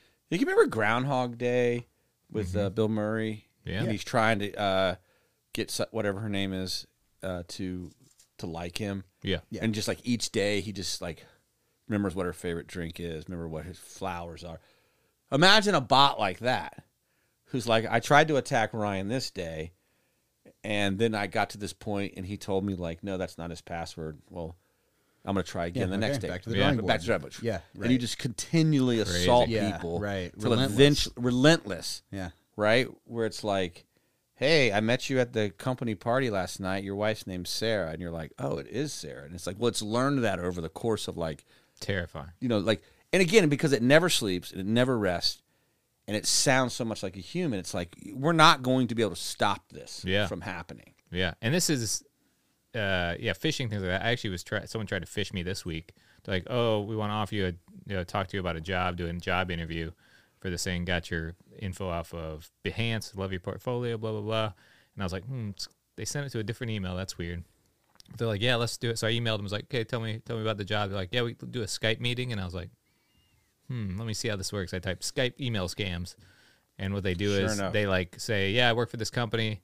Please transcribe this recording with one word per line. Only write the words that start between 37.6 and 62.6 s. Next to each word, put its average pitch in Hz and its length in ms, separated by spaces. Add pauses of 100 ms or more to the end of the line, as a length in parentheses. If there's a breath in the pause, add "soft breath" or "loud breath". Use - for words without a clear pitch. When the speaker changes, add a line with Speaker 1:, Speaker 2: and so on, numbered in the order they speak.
Speaker 1:
And 80 100
you're 87 80
like, 82 300
"Oh, 139 180
it 69 100
is 139 260
Sarah." 67 320
And 82 100
it's 87 100
like, 95 140
well, 120 80
it's 110 160
learned 123 400
that 95 160
over 90 200
the 80 100
course - 380
of, 90 100
like, 80 280 (340 soft breath)
Speaker 2:
Terrifying. 85 600
Speaker 1:
you 127 80
know, 113 100
like, 92 240 (320 soft breath)
and 185 80
again, 180 260
because 139 260
it 117 100
never 156 260
sleeps 92 420
and 92 80
it 95 60
never 120 320
rests, 90 460 (640)
and 104 100
it 98 80
sounds 131 480
so 127 100
much 110 200
like 92 120
a 95 40
human, 135 400
it's - 160
like, 87 200 (200)
we're 143 180
not 156 300
going 127 240
to 117 80
be 113 80
able 98 120
to - 60
stop - 480
this - 340
Speaker 2:
Yeah. 98 220
Speaker 1:
from 90 160
happening. - 540 (160)
Speaker 2:
Yeah, 87 320
and 117 100
this - 160
is, 120 340 (720)
uh, 92 440
yeah, 113 140
phishing 143 360
things 101 120
like 90 100
that. 92 120
I 113 80
actually 120 200
was 87 120
try-, - 220
someone 107 220
tried 92 180
to - 20
phish - 260
me 90 100
this 92 220
week. 80 280 (300 soft breath)
They're 98 120
like, 87 140
"Oh, 117 320
we 107 140
wanna 104 180
offer 107 220
you 98 120
a, 90 40
you 101 440
know, 90 80
talk 95 260
to 101 80
you - 20
about 87 160
a 80 60
job, 90 360
do 87 100
a 82 60
job 90 380
interview 82 400 (480 soft breath)
for 95 100
this 85 140
thing. 87 220
Got 87 260
your 82 240 (240)
info 95 300
off 85 240
of 80 360 (140)